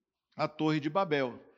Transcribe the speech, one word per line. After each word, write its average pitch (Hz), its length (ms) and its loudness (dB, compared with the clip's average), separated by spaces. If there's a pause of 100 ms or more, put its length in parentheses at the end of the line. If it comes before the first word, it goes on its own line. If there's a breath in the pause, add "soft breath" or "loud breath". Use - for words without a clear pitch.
(360)
a 151 120 -2
Torre 156 320 0
de 147 100 -4
Babel. 147 520 0 (160 soft breath)